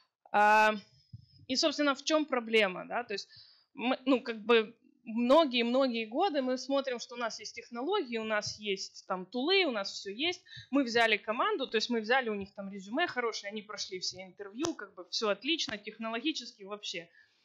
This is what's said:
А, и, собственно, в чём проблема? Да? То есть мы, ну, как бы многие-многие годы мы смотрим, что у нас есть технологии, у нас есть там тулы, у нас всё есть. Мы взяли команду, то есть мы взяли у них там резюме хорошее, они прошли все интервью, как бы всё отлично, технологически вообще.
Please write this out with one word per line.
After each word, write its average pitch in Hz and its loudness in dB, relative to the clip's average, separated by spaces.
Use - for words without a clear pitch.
А, 214 6
и, 262 -2
собственно, 294 2
в 254 -6
чём 311 2
проблема? 226 2
Да? 196 -4
То 214 -8
есть 202 -10
мы, 226 0
ну, 254 4
как 226 -6
бы 226 4
многие-многие 240 4
годы 285 0
мы 254 -2
смотрим, 262 -2
что - -12
у - -10
нас 233 -4
есть - -14
технологии, 240 -4
у 220 -4
нас 214 -2
есть 202 -6
там 185 -4
тулы, 339 2
у 277 0
нас 202 -4
всё - -10
есть. 311 -4
Мы 277 4
взяли 226 4
команду, 269 0
то 226 -2
есть 214 0
мы 226 0
взяли 240 2
у 208 -2
них 196 -8
там 196 -10
резюме 208 -4
хорошее, 226 -4
они 214 -8
прошли 196 -10
все 185 -8
интервью, 202 -6
как 190 -14
бы 175 -14
всё 214 -4
отлично, 247 -2
технологически 226 -6
вообще. 190 -10